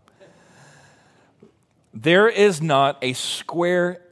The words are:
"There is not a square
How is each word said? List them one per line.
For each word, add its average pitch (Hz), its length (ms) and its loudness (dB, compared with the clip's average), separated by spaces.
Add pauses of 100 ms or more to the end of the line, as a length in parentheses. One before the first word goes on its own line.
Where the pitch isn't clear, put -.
(1900)
"There 170 360 2
is 202 340 0
not 139 400 0
a 127 120 -4
square 175 880 -4 (100)